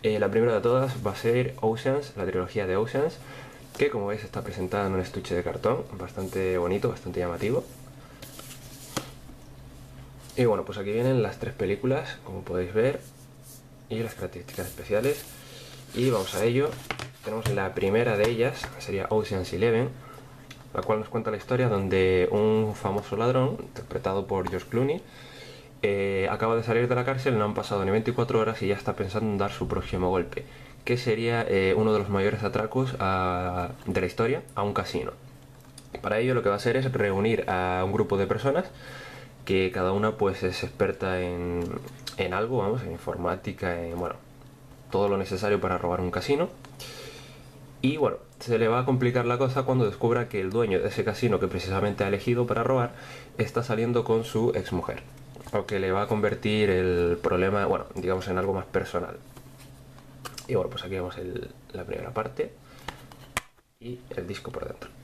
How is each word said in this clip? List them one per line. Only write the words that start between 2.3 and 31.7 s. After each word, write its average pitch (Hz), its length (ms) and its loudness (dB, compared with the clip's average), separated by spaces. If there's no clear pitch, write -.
de 92 120 2
Ocean's, 135 400 0
que 143 120 4
como 101 180 -2
veis 104 160 -4
está 101 180 -8
presentada 98 460 -2
en 98 60 0
un 95 80 2
estuche 90 340 -4
de 87 80 2
cartón - 400 0
bastante 92 580 -2
bonito, 90 300 2
bastante 90 320 -4
llamativo. 87 460 -2
Y 127 80 4
bueno, 101 180 4
pues 95 140 -8
aquí 101 160 -4
vienen 123 280 2
las 98 180 -2
tres 113 140 -6
películas, 127 720 -2
como 92 200 -10
podéis 90 300 -2
ver, 120 280 2
y 110 100 -4
las 110 160 -4
características 90 520 -8
especiales. 117 580 0
Y 127 160 2
vamos 98 260 0
a 101 100 2
ello. 135 240 4
Tenemos 110 240 -2
la 98 240 0
primera 107 420 4
de 104 140 4
ellas, 120 360 0
sería 95 300 -4
Ocean's 101 420 0
Eleven, 113 380 4
la - 100 -2
cual 110 160 2
nos 107 100 -6
cuenta 110 220 -2
la 107 40 -2
historia 123 320 2
donde 92 640 4
un 107 440 4
famoso 101 420 -2
ladrón, 127 420 2
interpretado - 680 -4
por 92 240 0
George 92 200 -6
Clooney, 135 320 0
eh, 98 500 2
acaba 113 240 2
de 113 80 0
salir 117 240 2
de 123 80 4
la 123 80 2
cárcel, 131 340 2
no 104 60 4
han 104 100 2
pasado 101 300 -2
ni 95 80 2
veinticuatro 113 480 2
horas 110 220 0
y 98 60 0
ya 101 80 2
está 104 200 -4
pensando 104 340 -2
en 101 80 0
dar 98 140 0
su - 160 -4
próximo 92 400 -2
golpe, 90 380 0
que 123 100 2
sería, 117 500 0
eh, 95 300 4